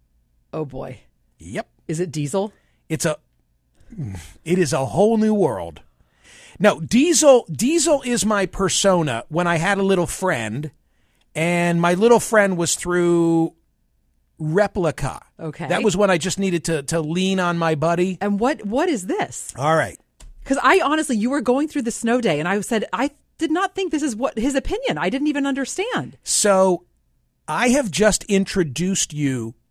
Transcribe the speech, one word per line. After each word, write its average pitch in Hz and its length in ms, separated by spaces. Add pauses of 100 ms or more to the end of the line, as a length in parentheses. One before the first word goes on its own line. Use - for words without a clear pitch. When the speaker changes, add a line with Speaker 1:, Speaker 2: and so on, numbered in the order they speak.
(520)
Speaker 1:
Oh, 156 140
boy. 131 340 (380)
Speaker 2:
Yep. 92 320 (180)
Speaker 1:
Is 160 100
it 175 140
Diesel? 190 400 (380)
Speaker 2:
It's 160 160
a, 156 100 (1300)
it 175 140
is 160 160
a 135 100
whole 208 320
new 214 160
world. 104 480 (760)
No, 196 220
Diesel, 269 680
Diesel 277 540
is 240 220
my 208 180
persona 175 840
when 175 160
I 170 100
had 190 220
a 196 40
little 190 240
friend, 135 640 (640)
and 170 460
my 175 140
little 233 260
friend 202 380
was 170 160
through 170 800 (840)
Replica. 160 840 (140)
Speaker 1:
Okay. 160 300
Speaker 2:
That 190 160
was 180 120
when 202 140
I 175 80
just 170 200
needed 185 260
to, 160 200
to 160 160
lean 185 380
on 175 200
my 165 180
buddy. 170 440
Speaker 1:
And 202 200
what, 269 240
what 254 240
is 202 180
this? - 500
Speaker 2:
All 156 200
right. 104 220 (460)
Speaker 1:
'Cause 277 160
I 339 200
honestly, 285 360
you 220 140
were 285 100
going 269 280
through 285 140
the 220 100
snow 240 280
day, 160 200
and 165 80
I 202 120
said, 208 320
"I 247 180 (280)
did 311 140
not 370 240
think 381 160
this 294 100
is 247 140
what 240 200
his 262 200
opinion." 415 420
I 170 120
didn't 277 180
even 277 180
understand. 277 800
Speaker 2:
So 190 600 (600)
I 185 220
have 240 240
just 196 320
introduced 185 880
you 131 420 (160)